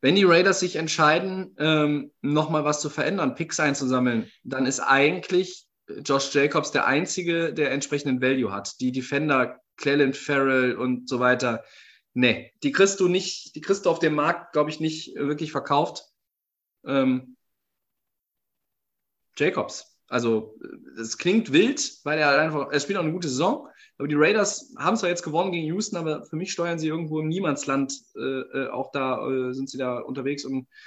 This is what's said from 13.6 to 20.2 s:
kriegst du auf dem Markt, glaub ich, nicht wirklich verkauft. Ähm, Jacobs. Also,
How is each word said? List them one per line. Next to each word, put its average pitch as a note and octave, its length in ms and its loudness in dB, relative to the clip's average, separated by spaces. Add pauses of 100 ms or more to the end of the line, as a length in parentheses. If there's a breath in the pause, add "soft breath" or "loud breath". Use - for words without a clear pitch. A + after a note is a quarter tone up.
kriegst F#3+ 260 -2
du - 20 4
auf D#3+ 80 0
dem D#3 160 2
Markt, D3+ 400 -2
glaub D3+ 160 2
ich, D#3 100 -10
nicht D#3 360 -6
wirklich D3 360 -4
verkauft. C3 520 0 (840)
Ähm, C3 500 0 (2000)
Jacobs. - 640 -4 (100)
Also, A2+ 560 -2